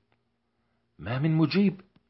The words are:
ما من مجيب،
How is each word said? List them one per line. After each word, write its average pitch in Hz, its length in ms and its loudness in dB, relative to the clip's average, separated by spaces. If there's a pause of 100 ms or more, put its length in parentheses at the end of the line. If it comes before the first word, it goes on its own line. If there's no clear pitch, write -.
(1000)
ما 113 200 -8
من 160 160 0
مجيب، 165 460 2 (280)